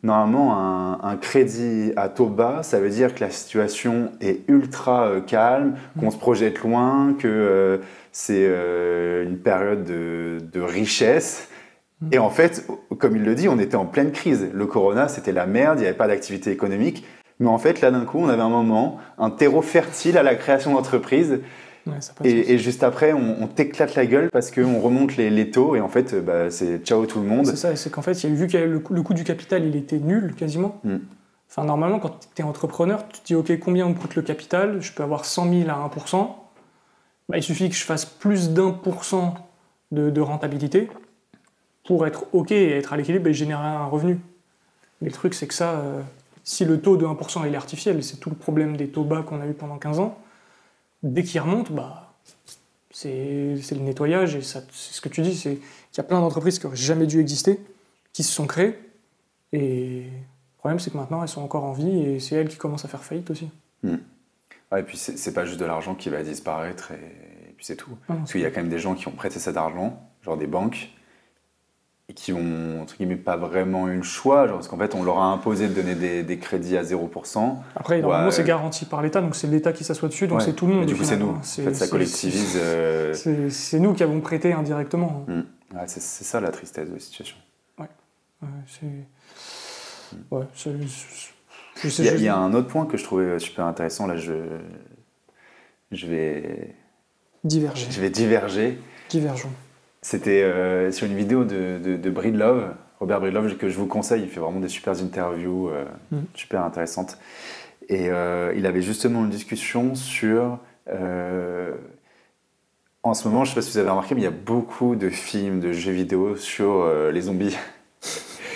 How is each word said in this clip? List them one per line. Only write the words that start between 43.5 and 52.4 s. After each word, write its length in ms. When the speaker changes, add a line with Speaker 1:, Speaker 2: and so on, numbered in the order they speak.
Speaker 2:
un 220
revenu. 320
Mais 80
le 40
truc, 200
c'est 140
que 60
ça, 180
euh, 280
si 180
le 160
taux 160
de 100
un 100
pour 140
cent 140
il 100
est 40
artificiel, 480
c'est 160
tout 80
le 80
problème 400
des 100
taux 160
bas 180
qu'on 200
a 60
eu 60
pendant 240
quinze 220
ans, 180
dès 200
qu'il 180
remonte, 320
bah, 400